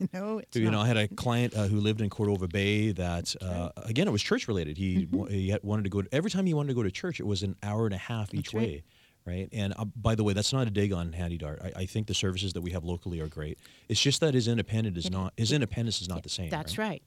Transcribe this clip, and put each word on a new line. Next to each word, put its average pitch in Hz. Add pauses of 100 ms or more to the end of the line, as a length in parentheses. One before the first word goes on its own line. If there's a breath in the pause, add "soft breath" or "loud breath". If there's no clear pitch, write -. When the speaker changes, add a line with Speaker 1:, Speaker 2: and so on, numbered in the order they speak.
Speaker 1:
<laughs> 185
No, 208
it's -
Speaker 2:
You 113
know, 110
Speaker 1:
not. 107
Speaker 2:
I -
had 120
a 107
client, 120
uh, 107
who 104
lived 107
in 104
Cordova 101
Bay 104
that, 87
Speaker 1:
That's 87
Speaker 2:
uh, 87
Speaker 1:
right. -
Speaker 2:
again, 139
it 190
was 202
church -
related. 82
He 92
Speaker 1:
Mm-hmm. -
Speaker 2:
wa-, 104
he 98
had, 101
wanted 104
to 95
go 98
to, -
every 170
time 190
he 175
wanted 147
to 131
go 120
to 95
church, -
it -
was 101
an 95
hour 107
and 101
a 95
half 110
each 98
Speaker 1:
That's -
right. 110
Speaker 2:
way, 76 (420 soft breath)
right? 90
And, 101
uh, 110 (120)
by 110
the 110
way, 101
that's -
not 131
a 110
dig 101
on 85
Handy 85
Dart. 76
I, 90
I 95
think 107
the 98
services 92
that 87
we 87
have 87
locally 87
are 78
great. 78 (300 loud breath)
It's 113
just 139
that 156
his 120
independent 110
is 85
Speaker 1:
It 92
Speaker 2:
not, 95
his 113
Speaker 1:
it 147
Speaker 2:
independence 117
is 87
not 87
the -
same, 92
Speaker 1:
That's 156
Speaker 2:
right? 220
Speaker 1:
right, 180